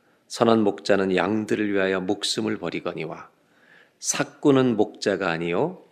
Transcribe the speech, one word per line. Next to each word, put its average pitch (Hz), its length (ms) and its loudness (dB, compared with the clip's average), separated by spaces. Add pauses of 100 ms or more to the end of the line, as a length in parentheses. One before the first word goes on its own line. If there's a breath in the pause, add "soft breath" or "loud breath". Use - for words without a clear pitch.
(260)
선한 113 360 2
목자는 98 520 2
양들을 104 580 0
위하여 95 280 0
목숨을 107 560 -4
버리거니와 82 720 -8 (720 soft breath)
사꾼은 135 760 2
목자가 98 540 0
아니요 87 600 -4